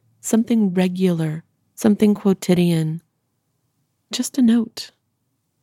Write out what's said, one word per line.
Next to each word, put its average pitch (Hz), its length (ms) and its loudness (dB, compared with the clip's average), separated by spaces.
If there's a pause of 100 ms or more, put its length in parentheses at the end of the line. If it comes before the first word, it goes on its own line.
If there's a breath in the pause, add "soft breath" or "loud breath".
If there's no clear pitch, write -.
(200)
something 220 540 0
regular, 180 680 -2 (300)
something 208 400 2
quotidian, 170 880 0 (1120)
just - 240 -8
a 262 60 2
note. 226 480 0 (720)